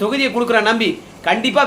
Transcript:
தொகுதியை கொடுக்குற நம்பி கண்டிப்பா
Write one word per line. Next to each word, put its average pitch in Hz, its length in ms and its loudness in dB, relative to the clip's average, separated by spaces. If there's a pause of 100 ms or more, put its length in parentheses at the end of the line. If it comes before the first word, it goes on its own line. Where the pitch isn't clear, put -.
தொகுதியை 254 300 0
கொடுக்குற 233 280 0 (100)
நம்பி 226 200 0 (380)
கண்டிப்பா 233 380 0